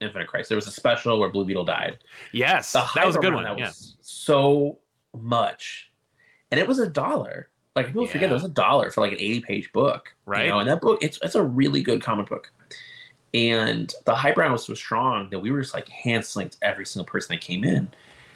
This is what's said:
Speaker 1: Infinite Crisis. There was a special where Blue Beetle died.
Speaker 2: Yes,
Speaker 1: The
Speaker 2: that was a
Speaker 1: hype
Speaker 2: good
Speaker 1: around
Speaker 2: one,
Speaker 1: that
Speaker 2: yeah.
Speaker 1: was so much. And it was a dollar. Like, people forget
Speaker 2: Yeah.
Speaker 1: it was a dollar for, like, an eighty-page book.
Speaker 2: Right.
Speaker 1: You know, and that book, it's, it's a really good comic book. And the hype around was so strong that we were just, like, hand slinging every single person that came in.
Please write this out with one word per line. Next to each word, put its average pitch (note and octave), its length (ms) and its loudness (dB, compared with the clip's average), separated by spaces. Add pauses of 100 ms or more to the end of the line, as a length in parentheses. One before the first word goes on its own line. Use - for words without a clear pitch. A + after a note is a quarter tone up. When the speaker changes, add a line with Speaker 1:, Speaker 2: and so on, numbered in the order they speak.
Speaker 1:
Infinite G2 280 -6
Crisis. - 200 -6
There A2 80 0
was G#2 100 -2
a - 60 -12
special A#2 480 0
where F#2+ 80 2
Blue G2 160 0
Beetle F#2 220 -2
died. D#2+ 320 -4 (340)
Speaker 2:
Yes, C3 400 2
Speaker 1:
The B2+ 80 4 (160)
Speaker 2:
that E3+ 100 6
was E3+ 80 4
a E3+ 40 2
Speaker 1:
hype D3+ 40 2
Speaker 2:
good F3+ 120 4
Speaker 1:
around - 0 -
Speaker 2:
one, G#2+ 100 -2
Speaker 1:
that G#2 140 -4
Speaker 2:
yeah. A#2+ 100 -4
Speaker 1:
was - 320 -16
so C#3+ 800 4 (380)
much. A2+ 760 -2 (580)
And C3 80 2
it F#3 80 4
was C4 140 2
a G#3 80 2
dollar. F3+ 600 -4 (280)
Like, C3 100 2
people A3 200 -2
forget D3+ 160 -2
Speaker 2:
Yeah. F#3 80 4
Speaker 1:
it B2 40 2
was D3+ 100 0
a F#3+ 60 -6
dollar A#2+ 400 4
for, A2 120 -2
like, G2+ 100 2
an - 80 -6
eighty-page G#2 520 -4
book. - 420 0 (120)
Speaker 2:
Right. G2+ 180 0
Speaker 1:
You E3+ 60 0
know, - 80 2
and G#2+ 100 0
that E3+ 140 2
book, - 200 4
it's, D3+ 200 -4
it's F3+ 120 -2
a G#3+ 80 4
really C#3 400 2
good A#2 200 0
comic G#2 260 -2
book. - 220 -10 (840)
And A2+ 580 2 (120)
the A#2 100 4
hype C#3 220 2
around D#3 160 2
was A2+ 120 -2
so A2 100 -10
strong A2+ 560 -2
that G2 80 -6
we G#2 120 -2
were C#3 120 0
just, C3 120 -10
like, A2 140 -8
hand A#2 360 -2
slinging F#2 360 -8
every F#2+ 240 -2
single F#2 220 -8
person - 280 -6
that E2+ 60 -4
came F2+ 240 -4
in. - 240 0 (480)